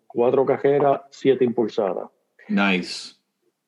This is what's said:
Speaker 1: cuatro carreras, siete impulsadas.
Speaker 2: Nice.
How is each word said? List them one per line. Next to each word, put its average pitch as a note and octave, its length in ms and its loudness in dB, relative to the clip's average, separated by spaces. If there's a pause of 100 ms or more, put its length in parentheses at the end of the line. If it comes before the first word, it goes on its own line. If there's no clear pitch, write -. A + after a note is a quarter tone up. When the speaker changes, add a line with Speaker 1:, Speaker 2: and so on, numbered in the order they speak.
Speaker 1:
cuatro B2+ 380 2
carreras, C#3 640 2
siete C3 340 0
impulsadas. A2 680 -2 (380)
Speaker 2:
Nice. G2 680 -2 (520)